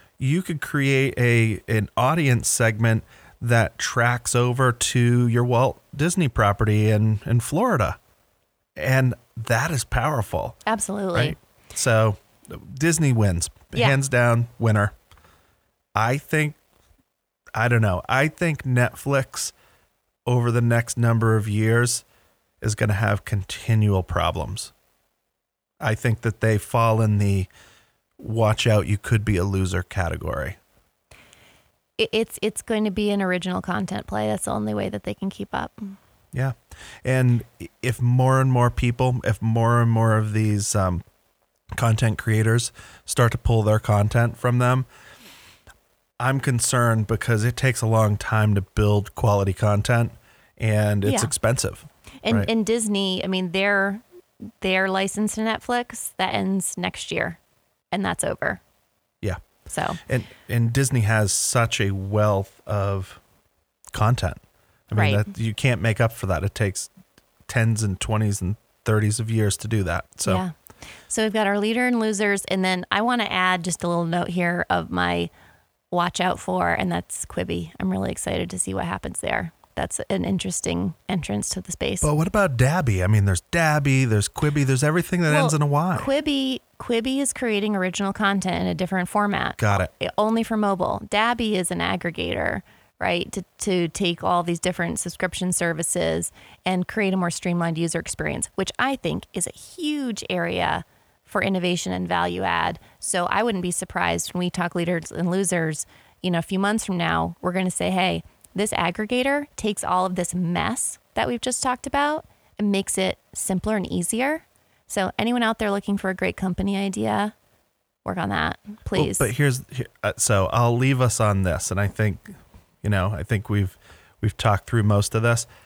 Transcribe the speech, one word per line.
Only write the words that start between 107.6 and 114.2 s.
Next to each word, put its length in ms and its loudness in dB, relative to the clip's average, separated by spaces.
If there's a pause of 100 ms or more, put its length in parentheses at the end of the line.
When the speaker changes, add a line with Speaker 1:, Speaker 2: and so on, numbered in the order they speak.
Speaker 2:
say, 200 -2
"Hey, 340 -2 (300)
this 180 -2
aggregator 720 -2 (100)
takes 300 -6
all 220 0
of 80 -4
this 200 -4
mess 640 -4 (140)
that 160 -2
we've 140 -4
just 200 -4
talked 240 -4
about 380 -2 (340)
and 140 0
makes 240 -2
it 220 -2 (160)
simpler 420 -2
and 160 -4
easier." 540 -2 (400)